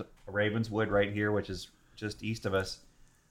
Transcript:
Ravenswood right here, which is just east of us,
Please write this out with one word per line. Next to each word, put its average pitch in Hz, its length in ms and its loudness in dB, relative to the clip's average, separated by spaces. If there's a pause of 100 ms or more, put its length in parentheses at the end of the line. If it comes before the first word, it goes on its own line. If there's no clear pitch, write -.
(280)
Ravenswood 107 600 0
right 101 220 4
here, 104 200 0
which 101 180 0
is 92 200 -8 (260)
just 101 280 -8
east 110 220 -4
of 95 80 0
us, 95 280 0 (500)